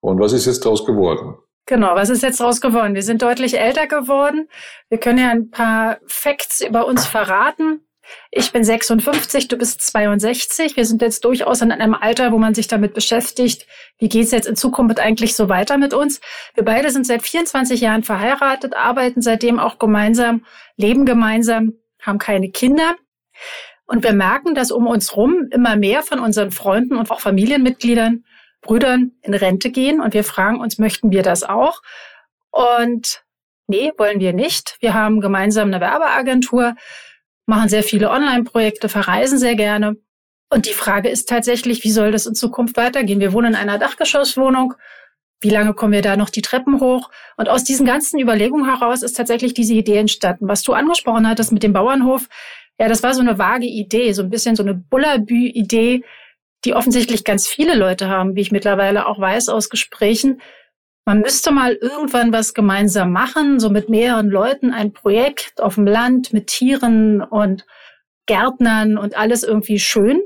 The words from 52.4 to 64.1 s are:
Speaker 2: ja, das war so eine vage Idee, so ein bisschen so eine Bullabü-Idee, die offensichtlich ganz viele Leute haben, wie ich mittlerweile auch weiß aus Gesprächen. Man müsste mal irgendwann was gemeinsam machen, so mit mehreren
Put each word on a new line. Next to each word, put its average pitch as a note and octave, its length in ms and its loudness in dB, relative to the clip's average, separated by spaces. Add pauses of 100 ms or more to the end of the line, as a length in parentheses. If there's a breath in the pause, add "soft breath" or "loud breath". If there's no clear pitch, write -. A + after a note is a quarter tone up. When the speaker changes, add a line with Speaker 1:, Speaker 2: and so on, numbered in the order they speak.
Speaker 2:
ja, A3 80 2
das A3 160 0
war B3 100 2
so B3+ 100 2
eine A3+ 160 2
vage A#3 280 0
Idee, A3 460 -2
so G3 100 -2
ein F#3 80 -4
bisschen A3+ 240 0
so G#3+ 80 0
eine G3 120 -2
Bullabü-Idee, A#3+ 1300 0 (600 loud breath)
die A#3+ 100 0
offensichtlich A#3 500 0
ganz G3+ 240 -2
viele D#4+ 260 0
Leute F#3+ 340 0
haben, F#3+ 280 -2
wie G#3 40 -2
ich G3 120 -2
mittlerweile G3+ 540 0
auch G#3+ 120 -4
weiß G3 300 -2
aus A3 200 -2
Gesprächen. A#3 720 0 (640 loud breath)
Man G#3 140 2
müsste C4+ 320 0
mal B3+ 240 2
irgendwann B3 580 -2
was A3+ 220 -2
gemeinsam G3 560 2
machen, C4 480 0
so A3+ 100 2
mit G#3 200 0
mehreren A3+ 400 2